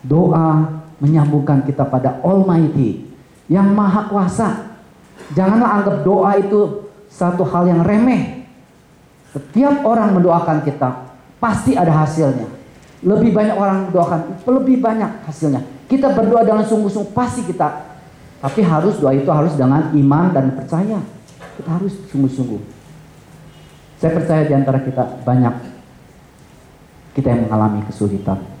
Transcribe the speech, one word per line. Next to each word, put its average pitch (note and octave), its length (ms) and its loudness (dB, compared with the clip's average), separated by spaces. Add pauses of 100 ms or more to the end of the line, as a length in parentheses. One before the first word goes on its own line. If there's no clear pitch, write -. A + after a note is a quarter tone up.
Doa D#3+ 640 2 (320)
menyambungkan D3 680 2
kita C3+ 200 -2
pada C3 400 -2
Almighty, E3 800 0 (440)
yang G3 240 4
Maha G#3 360 0
Kuasa. G3 680 -4 (600)
Janganlah G3+ 440 2
anggap F#3+ 200 0
doa G3 400 2
itu G3+ 480 -2 (200)
satu F3+ 360 -2
hal F3 240 0
yang E3+ 160 4
remeh. A#3 600 0 (840)
Setiap C#4 560 0
orang G#3+ 320 2
mendoakan E3+ 480 2
kita, - 480 -6 (240)
pasti A#3 400 0
ada E3 160 2
hasilnya. D3 560 0 (480)
Lebih A3 320 2
banyak G#3+ 240 2
orang G3 240 0 (120)
mendoakan, E3+ 580 -2
lebih C4 340 2
banyak A3 480 -4
hasilnya. C#3+ 320 -2 (240)
Kita C4+ 320 0
berdoa A3+ 240 2
dengan G#3+ 240 2
sungguh-sungguh, G#3 480 -2
pasti A#3+ 320 -4
kita. D#3+ 240 -2 (720)
Tapi C#3 240 -2
harus, E3+ 320 2
doa C3+ 160 2
itu C#3 160 0
harus D#3 240 2
dengan C#3 400 2
iman D3+ 400 4
dan C3 240 0
percaya. G3+ 400 -4 (600)
Kita E3 120 -12
harus F3+ 240 -4 (160)
sungguh-sungguh. B2 520 -2 (1400)
Saya D#3+ 160 0
percaya D#3 320 0
di C#3+ 40 2
antara C3 280 0
kita - 400 -6
banyak B2 320 0 (1600)
kita C3+ 200 -2
yang A2+ 160 -2
mengalami G#2+ 360 0
kesulitan. F#2+ 560 -4 (180)